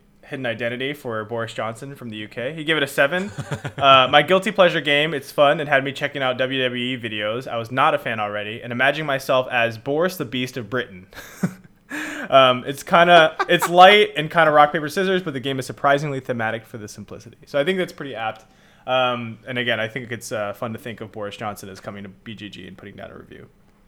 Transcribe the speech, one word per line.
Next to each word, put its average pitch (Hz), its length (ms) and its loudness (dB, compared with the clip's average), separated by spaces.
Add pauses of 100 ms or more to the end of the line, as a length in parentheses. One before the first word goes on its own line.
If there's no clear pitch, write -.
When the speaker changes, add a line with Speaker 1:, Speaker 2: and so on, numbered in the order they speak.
(240)
Speaker 1:
hidden 131 240 -10
identity 120 460 -6
for 113 320 -8
Boris 113 280 -8
Johnson 117 420 -8
from 123 140 -14
the 107 80 -12
U 107 100 -10
K. 123 280 -10
He 160 80 -10
gave 156 140 0
it 147 60 0
a 135 40 0
seven. 180 480 0
Speaker 2:
<laughs> 135 60 -8 (360)
Speaker 1:
Uh, 135 320 8
"My 147 140 6
guilty 190 280 2
pleasure 170 300 4
game. 147 320 2
It's 135 180 -8
fun 151 280 4
and 143 100 -6
had 135 140 2
me 139 80 -6
checking 143 320 -6
out 127 160 0
W 131 240 -2
W 123 200 -4
E 127 160 -4
videos 107 480 -6
I 113 100 -6
was 113 140 -6
not 139 220 2
a 143 60 0
fan 113 200 -6
already 104 440 -6
and 120 80 -2
imagining 143 340 0
myself 135 460 0
as 117 260 0
Boris 160 400 -4
the 147 80 -6
Beast 127 320 -6
of 107 140 -10
Britain." 98 340 -8 (380)
<laughs> 185 40 0 (800)
Um, 127 380 4
it's 139 160 -10
kinda, 170 540 6 (120)
it's 170 220 0
light 202 480 8
and 156 140 -6
kinda 160 200 4
rock, 147 220 8
paper, 151 160 -4
scissors, 185 320 -2
but 160 120 -8
the 135 60 -8
game 131 200 -6
is - 80 -8
surprisingly 143 520 0
thematic 117 460 -6
for 120 140 -16
the 104 80 -14
simplicity. 107 580 -18
So 143 140 -2
I 143 40 2
think 190 140 -2
that's 180 160 -4
pretty 139 220 -12
apt. 110 300 -8 (420)
Um, 123 580 -2
and 127 140 -6
again, 117 200 -2
I 110 80 -4
think 117 240 -12
it's, - 200 -12
uh, 104 220 -6
fun 113 200 -8
to 110 60 -12
think 113 220 -14
of 107 100 -14
Boris 101 260 -12
Johnson 104 320 -10
as 95 100 -16
coming 101 220 -14
to 101 80 -16
B 113 240 -18
G 101 160 -14
G 92 180 -18
and 92 80 -20
putting 98 200 -20
down - 160 -18
a - 60 -20
review. - 300 -20 (400)